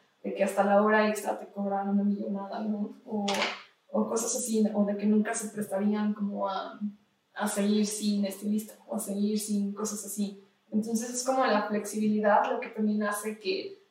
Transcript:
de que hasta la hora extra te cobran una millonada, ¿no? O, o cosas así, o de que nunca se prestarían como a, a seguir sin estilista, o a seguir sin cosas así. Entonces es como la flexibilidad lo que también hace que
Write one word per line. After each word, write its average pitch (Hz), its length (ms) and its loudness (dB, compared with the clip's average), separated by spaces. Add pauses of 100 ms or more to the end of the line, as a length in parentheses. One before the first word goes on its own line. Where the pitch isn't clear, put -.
(220)
de - 120 -6
que 190 100 2
hasta 196 200 2
la 202 180 6
hora 214 260 4
extra 208 300 -2
te - 100 -12
cobran 196 400 -4
una 202 160 4
millonada, 202 560 -2
¿no? 214 440 -4
O, 208 220 -4 (640)
o 214 180 0
cosas 226 280 -2
así, 214 280 2 (100)
o 208 100 4
de 202 120 0
que 208 100 -2
nunca 214 280 4
se 208 140 -4
prestarían 208 680 0
como 202 340 -2
a, 190 300 -6 (560)
a 208 140 0
seguir 208 380 2
sin 202 400 0
estilista, 208 480 -4 (120)
o - 100 -8
a - 40 -2
seguir 208 400 0
sin 202 320 0
cosas 208 320 -6
así. 202 400 -6 (260)
Entonces 226 400 0
es 247 140 -6
como 262 220 2
la 208 220 2
flexibilidad 214 840 2
lo 240 100 0
que - 80 -8
también 214 360 0
hace 214 360 -4
que - 380 -4 (140)